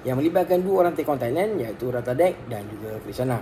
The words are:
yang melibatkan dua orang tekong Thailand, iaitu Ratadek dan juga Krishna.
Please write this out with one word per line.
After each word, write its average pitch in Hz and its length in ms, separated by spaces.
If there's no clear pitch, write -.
yang 127 160
melibatkan 180 400
dua 185 240
orang 175 80
tekong 147 240
Thailand, 156 400
iaitu 117 320
Ratadek 123 480
dan 104 160
juga 107 320
Krishna. 120 420